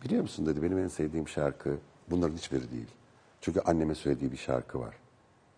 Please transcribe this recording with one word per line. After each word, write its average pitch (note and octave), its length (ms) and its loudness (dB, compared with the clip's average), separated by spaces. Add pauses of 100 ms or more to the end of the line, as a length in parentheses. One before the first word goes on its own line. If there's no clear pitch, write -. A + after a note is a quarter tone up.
"Biliyor A#3 180 2
musun?" D#2 240 -2
dedi, D2 160 2
"Benim F2+ 160 2
en F#2 100 2
sevdiğim D#2 400 -2
şarkı C#2+ 480 0 (340)
bunların E2+ 260 2
hiçbiri B1+ 360 -4
değil. A#1 200 -8 (500)
Çünkü F2 180 0
anneme D#2+ 360 4
söylediği C#2 360 0
bir C2 60 -6
şarkı B1+ 420 -2
var." A1+ 160 -8 (640)